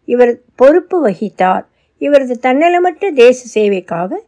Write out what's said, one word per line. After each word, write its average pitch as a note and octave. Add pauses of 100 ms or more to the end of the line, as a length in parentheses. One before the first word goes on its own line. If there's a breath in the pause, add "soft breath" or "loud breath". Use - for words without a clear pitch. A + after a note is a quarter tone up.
இவர் A#3+ (140)
பொறுப்பு D#4
வகித்தார். F#3 (320)
இவரது C4+
தன்னலமற்ற F4
தேச B3
சேவைக்காக F#3+ (160)